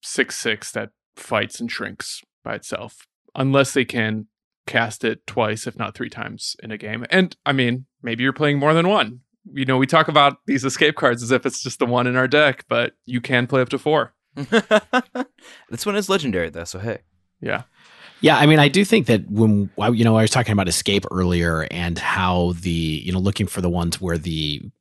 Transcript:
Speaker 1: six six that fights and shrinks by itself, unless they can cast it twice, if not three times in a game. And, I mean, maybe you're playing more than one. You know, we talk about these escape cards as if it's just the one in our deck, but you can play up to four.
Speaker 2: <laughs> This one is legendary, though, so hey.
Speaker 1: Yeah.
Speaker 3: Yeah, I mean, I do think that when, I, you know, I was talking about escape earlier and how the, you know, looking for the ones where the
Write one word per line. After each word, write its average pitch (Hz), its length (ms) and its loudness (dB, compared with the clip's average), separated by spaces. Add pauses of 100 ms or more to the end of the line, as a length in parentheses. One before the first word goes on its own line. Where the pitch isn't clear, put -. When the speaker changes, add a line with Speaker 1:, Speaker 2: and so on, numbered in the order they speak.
Speaker 1:
six - 360 -4
six - 340 -6
that 107 200 -8 (240)
fights - 440 -4
and 117 120 -6
shrinks - 500 -10 (220)
by 113 120 -8
itself, - 520 -12 (260)
unless 135 400 2
they 131 120 2
can 110 420 -4 (400)
cast 117 360 -2
it 110 220 -4
twice, 110 400 -2
if 117 120 -12
not 101 180 -8
three 104 140 -10
times - 520 -12
in 110 100 -14
a 107 60 -10
game. 110 320 -10
And, 185 260 2 (100)
I 143 80 0
mean, 127 320 0 (180)
maybe 117 200 -4
you're 135 100 2
playing 143 260 0
more 147 140 4
than 165 140 2
one. 127 340 0 (320)
You 139 100 -4
know, 131 140 0
we 131 80 4
talk 160 220 4
about 143 300 4 (100)
these 131 180 -2
escape 151 300 2
cards 120 260 2
as 113 100 -8
if - 140 2
it's - 160 -4
just 131 160 -10
the 135 80 0
one 123 220 0
in 123 80 -2
our 127 120 2
deck, 147 400 2
but 117 260 -2 (120)
you 123 160 -4
can 127 260 0
play 131 140 2
up 120 80 0
to 139 80 -4
four. 151 360 0 (220)
Speaker 2:
<laughs> - 0 - (1300)
This - 160 -8
one 202 100 -2
is 202 140 -2
legendary, 113 400 0
though, 85 140 -12
so 90 160 -12
hey. 107 200 -6 (400)
Speaker 1:
Yeah. - 240 -4 (580)
Speaker 3:
Yeah, 151 160 6
I 147 80 6
mean, 156 140 8
I 147 100 8
do 190 160 4
think 190 220 2
that 110 220 2
when, 101 400 2 (100)
I, 104 100 2
you 117 140 2
know, 113 120 6
I 110 60 6
was 107 100 4
talking 117 220 0
about 98 140 2
escape 98 440 0
earlier 85 580 0
and 87 300 -6
how 90 540 0
the, 87 180 -6
you 80 400 -4
know, 92 80 0
looking 101 260 0
for 95 160 -6
the 90 80 0
ones 85 300 -2
where 85 180 -4
the 78 440 -4 (200)